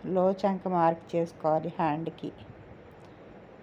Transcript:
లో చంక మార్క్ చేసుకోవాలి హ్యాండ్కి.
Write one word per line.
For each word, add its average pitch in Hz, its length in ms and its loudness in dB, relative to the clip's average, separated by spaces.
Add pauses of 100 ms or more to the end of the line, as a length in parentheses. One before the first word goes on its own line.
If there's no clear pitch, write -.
(160)
లో 185 80 4 (180)
చంక 190 340 0
మార్క్ 165 280 4 (100)
చేసుకోవాలి 160 560 0 (100)
హ్యాండ్కి. 160 500 -2 (1300)